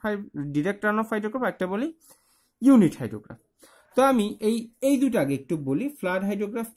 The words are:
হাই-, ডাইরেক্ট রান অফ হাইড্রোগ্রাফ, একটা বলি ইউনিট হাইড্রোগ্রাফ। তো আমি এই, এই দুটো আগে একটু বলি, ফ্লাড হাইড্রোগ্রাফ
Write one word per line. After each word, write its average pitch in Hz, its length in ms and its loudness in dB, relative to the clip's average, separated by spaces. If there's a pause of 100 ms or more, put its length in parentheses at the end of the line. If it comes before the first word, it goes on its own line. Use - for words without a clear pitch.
হাই-, 208 340 -6
ডাইরেক্ট 147 480 -4
রান 214 140 2
অফ 220 100 -2
হাইড্রোগ্রাফ, 220 340 -4
একটা 185 240 -2
বলি 233 260 -4 (680)
ইউনিট 226 360 6
হাইড্রোগ্রাফ। 110 420 -10 (560)
তো 254 60 4
আমি 220 380 2
এই, 226 320 -2 (100)
এই 269 160 4
দুটো 240 220 0
আগে 139 140 0
একটু 147 240 -4
বলি, 147 320 -4
ফ্লাড 190 340 -4
হাইড্রোগ্রাফ 208 540 -6